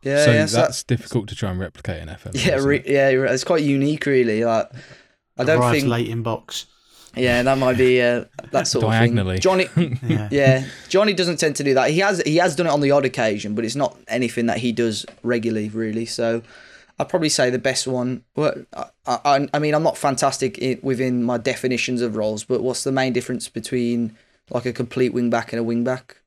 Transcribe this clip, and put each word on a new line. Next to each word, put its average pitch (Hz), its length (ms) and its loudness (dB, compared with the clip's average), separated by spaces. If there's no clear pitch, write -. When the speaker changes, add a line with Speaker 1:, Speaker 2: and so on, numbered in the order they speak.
Speaker 1:
Yeah, 143 220 2
Speaker 2:
So 135 80 6
Speaker 1:
yeah, - 140 4
so 110 100 -2
Speaker 2:
that's 117 120 4
Speaker 1:
that's - 140 -8
Speaker 2:
difficult 113 460 -2
to - 80 -10
try 98 160 -4
and 92 80 -4
replicate 87 420 -8
in 80 60 -14
F - 180 -14
M, - 80 -12
Speaker 1:
Yeah, 143 220 0
Speaker 2:
isn't 139 120 0
Speaker 1:
re-, 139 100 4
Speaker 2:
it? - 100 -8
Speaker 1:
yeah, 139 200 4
it's 131 120 -2
quite 165 180 2
unique, 143 420 0
really. 117 400 2
Like, 113 240 0
I 131 60 0
don't 156 160 4
Speaker 3:
Arrives 123 180 2
Speaker 1:
think 139 100 0
Speaker 3:
late 117 200 0
in 113 160 -6
box. - 420 -8
Speaker 1:
Yeah, 123 300 2
that 135 120 4
might 127 220 2
be, 127 240 6
uh, 120 220 2
that 131 160 0
sort 117 200 0
of 110 40 2
thing. 113 240 4
Speaker 2:
Diagonally. 92 240 0
Speaker 1:
Johnny, 185 380 2
Speaker 2:
<laughs> 151 280 0
Speaker 3:
Yeah. 107 280 -2
Speaker 1:
yeah, 135 320 4
Johnny 202 260 2
doesn't 175 220 0
tend 151 180 0
to - 80 -6
do 135 120 2
that. 131 160 4
He 160 100 2
has, 196 260 2
he 156 120 2
has 170 180 2
done 175 100 0
it 160 40 0
on 147 100 2
the 139 100 2
odd 139 140 4
occasion, 107 500 -2
but 113 100 -2
it's 117 120 -6
not 139 200 -2
anything 117 380 -2
that 113 120 0
he 120 140 -2
does 113 340 -2
regularly, 110 460 -2
really. 110 380 -6
So 117 360 -4
I'd 143 100 -4
probably 165 200 0
say 139 220 2
the 127 100 -2
best 127 260 -2
one. 127 380 -4
Well, 151 200 0
I, - 140 -10
I, 139 480 2
I 147 60 0
mean, 151 120 0
I'm 151 120 2
not - 120 2
fantastic 135 600 -2
in, 131 240 -2
within 127 400 0
my 120 160 0
definitions 123 640 -2
of 113 140 -4
roles, 107 260 -2
but 127 180 -2
what's 127 220 -4
the 139 80 -2
main 131 220 0
difference 120 360 -4
between, 120 680 -4
like, 120 160 -4
a 123 60 -4
complete 123 400 -2
wing 120 180 0
back 117 220 -2
and 117 80 -4
a - 20 -2
wing 117 220 -2
back? 127 320 -6